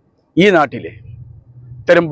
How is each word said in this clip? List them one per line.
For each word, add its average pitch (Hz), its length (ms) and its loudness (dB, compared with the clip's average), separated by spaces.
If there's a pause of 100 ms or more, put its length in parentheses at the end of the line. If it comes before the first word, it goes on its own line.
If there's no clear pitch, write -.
(360)
ഈ 175 100 4 (100)
നാട്ടിലെ 120 360 -4 (880)
ഇത്തരം 170 320 2